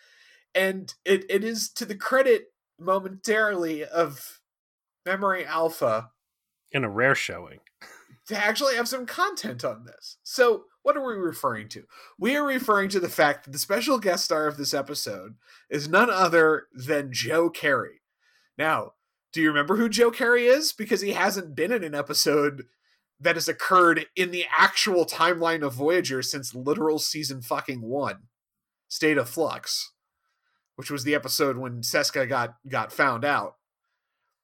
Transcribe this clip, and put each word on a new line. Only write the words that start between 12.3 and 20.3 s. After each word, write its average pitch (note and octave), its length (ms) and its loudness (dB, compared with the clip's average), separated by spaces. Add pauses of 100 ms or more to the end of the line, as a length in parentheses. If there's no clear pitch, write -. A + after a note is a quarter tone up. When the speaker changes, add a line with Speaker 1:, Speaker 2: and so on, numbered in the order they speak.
Speaker 1:
are D4 80 0
referring A3 460 2
to G3 100 0
the F3 80 0
fact D3 360 2
that C#3 60 -20
the C#3 80 -8
special A#3+ 400 0
guest F#3+ 260 0
star D#3 220 0
of D3 100 -2
this C#3+ 160 -4
episode A#2+ 640 -6 (340)
is D3 200 -4
none G#3 220 6
other E3 640 4
than C#3 400 -4
Joe D#3 380 0
Carey. C3+ 500 -2 (560)
Now, C#3+ 360 0 (400)
do D#3+ 100 0
you D#3 60 6
remember D3+ 280 2
who A#3 120 2
Joe A#3 220 4
Carey A#3+ 360 2